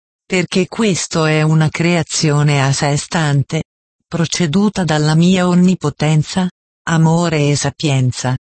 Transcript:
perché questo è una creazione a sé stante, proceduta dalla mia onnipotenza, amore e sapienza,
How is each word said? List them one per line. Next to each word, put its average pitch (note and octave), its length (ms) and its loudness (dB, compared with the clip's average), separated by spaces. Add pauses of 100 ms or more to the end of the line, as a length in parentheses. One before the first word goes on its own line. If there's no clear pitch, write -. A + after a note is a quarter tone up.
(280)
perché F3+ 400 -2
questo F3 580 -2
è D#3 180 2
una D#3 260 2
creazione D3 920 0
a C3+ 120 0
sé C#3+ 240 -2
stante, D3+ 680 -2 (460)
proceduta F3+ 720 -2
dalla D3+ 320 0
mia F3+ 320 2
onnipotenza, F3+ 1000 0 (400)
amore D#3+ 640 2
e D3 40 2
sapienza, C3 920 -2